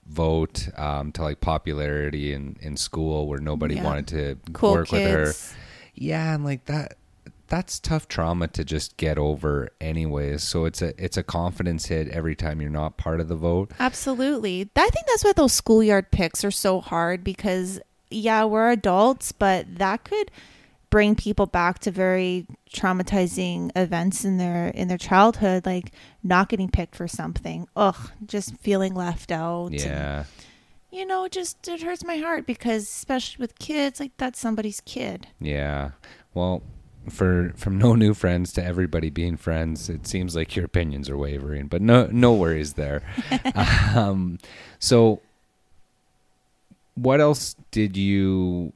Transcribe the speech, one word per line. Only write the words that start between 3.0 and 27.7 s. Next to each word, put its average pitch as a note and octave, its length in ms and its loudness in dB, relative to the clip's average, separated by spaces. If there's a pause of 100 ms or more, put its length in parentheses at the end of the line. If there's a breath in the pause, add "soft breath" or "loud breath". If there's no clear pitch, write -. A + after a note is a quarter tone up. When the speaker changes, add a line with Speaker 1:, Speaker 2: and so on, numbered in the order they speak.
Speaker 1:
where C#2+ 120 -6
nobody D2+ 360 -2
Speaker 2:
Yeah. C#2+ 80 -4
Speaker 1:
wanted D2 240 -2
to D2 460 -6
Speaker 2:
Cool D3 200 2
Speaker 1:
work E2+ 180 0
with G3+ 180 2
her. D#2 180 2
Speaker 2:
kids. - 260 -6 (400 loud breath)
Speaker 1:
Yeah, D#3+ 400 -2
and, D3 120 -2
like, C#3 200 -4
that, D3 300 -6 (520)
that's - 320 -4
tough - 280 -2
trauma E2+ 420 -2
to - 140 -4
just D2+ 320 -6
get D#2 220 0
over D2 520 0 (120)
anyways. D#2 600 -2
So E2+ 200 -2
it's E2 180 -4
a, E2+ 120 -2 (100)
it's F2+ 140 -4
a F2+ 60 -2
confidence F2 640 -4
hit D#2+ 200 -2
every D#2 280 -4
time D#2 260 -4
you're D2 100 -4
not D2+ 260 -4
part E2 220 -2
of D#2+ 80 -4
the E2+ 80 -2
vote. E2+ 440 0
Speaker 2:
Absolutely. B3+ 840 -2 (140)
I E4+ 140 6
think E5 180 -2
that's A4+ 180 2
why G4+ 80 6
those C#4 200 6
schoolyard G#3+ 580 6
picks F3 340 0
are G3+ 60 0
so F#3+ 280 2
hard F3 460 -2
because, F#3 560 -4 (280)
yeah, A3 360 2
we're A3 260 4
adults, G#3+ 640 4
but F#3+ 320 2 (140)
that G3 260 -2
could G#4 260 -2 (580 loud breath)
bring G#3 260 6
people G3+ 320 0
back F3 320 0
to G#3+ 100 -4
very F#3 560 0 (260)
traumatizing F3+ 1040 0
events F3 480 0
in F#3+ 140 0
their, F3 320 -2
in - 180 -4
their F3+ 100 -2
childhood, F#3+ 680 4
like F3+ 260 -4 (320 loud breath)
not F#3 260 2
getting F#3+ 200 -2
picked - 260 0
for E3+ 120 -8
something. E3 680 -8